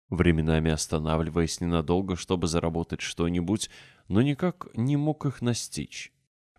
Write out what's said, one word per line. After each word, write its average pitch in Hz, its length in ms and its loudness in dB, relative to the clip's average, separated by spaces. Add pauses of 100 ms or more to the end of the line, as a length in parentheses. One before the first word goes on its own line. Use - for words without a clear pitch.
временами 80 640 4
останавливаясь 80 880 0
ненадолго, 87 540 0
чтобы 87 320 -2
заработать 82 540 -2
что-нибудь, 87 680 -2 (380)
но 101 160 4
никак 143 500 -2
не 131 240 0
мог 147 300 -2
их 127 160 -6
настичь. - 680 -6 (480)